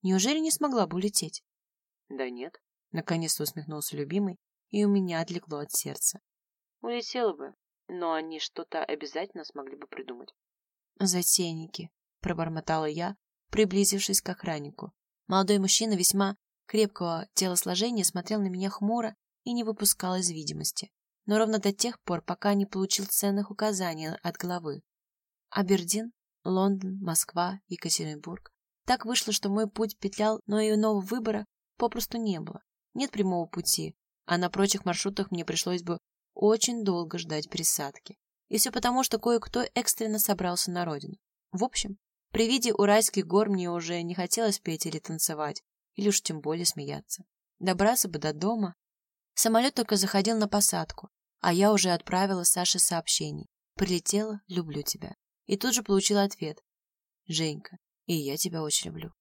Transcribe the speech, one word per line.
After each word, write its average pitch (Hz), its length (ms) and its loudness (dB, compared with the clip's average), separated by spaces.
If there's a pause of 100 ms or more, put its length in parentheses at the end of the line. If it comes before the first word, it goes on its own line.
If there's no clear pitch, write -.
Неужели 190 360 4
не 320 120 0
смогла 254 340 2
бы 165 120 -6
улететь?» 190 460 -2 (680)
«Да 131 200 -6
нет», 123 320 -10 (300)
наконец-то 165 520 -2
усмехнулся 151 540 -8
любимый, 180 400 -4 (320)
и 208 160 2
у 202 40 4
меня 185 320 2
отлегло 165 400 -6
от 147 100 -10
сердца. - 480 -4 (640)
«Улетела 233 520 -2
бы, 139 220 -12 (320)
но 175 260 -4
они 160 260 -6
что-то - 440 -6
обязательно 156 640 -6
смогли 139 320 -14
бы 147 100 -18
придумать». 127 460 -14 (680)
«Затейники», 170 920 0 (320)
пробормотала 160 640 -2
я, 170 300 -4 (340)
приблизившись 196 720 2
к - 80 -8
охраннику. 151 640 -8 (340)
Молодой 190 300 4
мужчина 202 360 2
весьма 196 440 2 (300)
крепкого 175 680 0
телосложения 190 680 0
смотрел 202 380 0
на 196 60 0
меня 185 220 -2
хмуро 226 460 -2 (320)
и 247 60 -2
не 240 100 0
выпускал 202 540 0
из 180 120 0
видимости. 156 640 -8 (340)
Но 208 120 2
ровно 220 220 4
до 202 140 2
тех 233 280 -2
пор, 170 200 -4
пока 202 320 0
не 202 120 2
получил 196 400 -2
ценных 202 440 0
указаний 185 600 -2 (120)
от 170 160 -4
главы. 165 440 -6 (680)
Абердин, 196 640 0 (320)
Лондон, 190 560 0
Москва, 180 680 -2
Екатеринбург. 165 840 -6 (340)
Так 247 200 0
вышло, 226 280 -2
что 208 160 0
мой 208 200 2
путь 214 280 -2
петлял, - 480 0
но 208 140 2
и 214 140 4
иного 214 280 4
выбора 214 440 -2 (320)
попросту 233 400 -2
не 208 220 0
было. 160 220 -10 (320)
Нет 269 180 -2
прямого 185 340 0
пути, 165 500 -2 (300)
а 175 120 2
на 180 120 0
прочих 196 360 2
маршрутах 196 460 -2
мне 175 140 -4
пришлось 170 380 -2
бы 175 140 -2 (360)
очень 226 500 4
долго 175 340 0
ждать 156 320 -4
пересадки. - 680 -2 (320)
И 214 80 0
все 220 140 4
потому, 247 320 2
что 220 160 0
кое-кто 233 460 2 (100)
экстренно 220 440 0
собрался 185 520 0
на 175 140 -2
родину. 156 300 -6 (360)
В 190 120 0
общем, 202 340 -4 (340)
при 226 160 4
виде 240 260 2
Уральских 202 540 4
гор 208 220 4
мне 180 200 0
уже 170 320 -2
не 170 140 -4
хотелось 196 440 0
петь 160 260 -4
или 156 140 -6
танцевать, 151 600 -4 (340)
или 202 140 2
уж 202 120 2
тем 160 180 -6
более 160 260 -2
смеяться. 143 580 -6 (360)
Добраться 190 480 4
бы 160 120 -4
до 156 140 -2
дома. 190 420 0 (640)
Самолет 233 360 4
только 214 220 2
заходил 196 380 4
на 214 120 2
посадку, 196 640 0 (320)
а 175 120 4
я 196 180 6
уже 196 200 4
отправила 185 520 0
Саше 180 360 2
сообщение. 151 680 0 (300)
«Прилетела, 202 720 0
люблю 170 340 -4
тебя». - 320 -6 (320)
И 202 120 0
тут 233 180 0
же 233 80 0
получила 196 400 4
ответ. 165 400 -4 (640)
«Женька, 160 500 -4 (300)
и 175 80 2
я 143 200 -2
тебя 165 280 -2
очень - 240 0
люблю». 160 340 -12